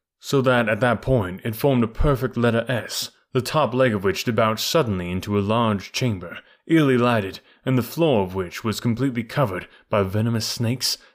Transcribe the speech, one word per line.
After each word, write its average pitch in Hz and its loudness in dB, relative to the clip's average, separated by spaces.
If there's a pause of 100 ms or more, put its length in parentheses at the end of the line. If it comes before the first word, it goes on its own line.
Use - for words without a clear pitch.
(180)
so - 0
that 123 2
at 110 0
that 120 0
point 98 0
it 113 -4
formed 127 2
a 117 -2
perfect 131 0
letter 117 2
S, 113 -6 (220)
the 131 0
top 131 0
leg 127 2
of 95 -2
which 95 0
debouched 110 2
suddenly 98 0
into 101 -2
a - 2
large 107 0
chamber, 92 -4 (280)
illy 147 4
lighted, 117 0 (240)
and 131 2
the 117 0
floor 147 2
of 92 -4
which 90 -6
was 107 -2
completely 120 -2
covered 104 -4 (200)
by 104 2
venomous 110 0
snakes - -2 (160)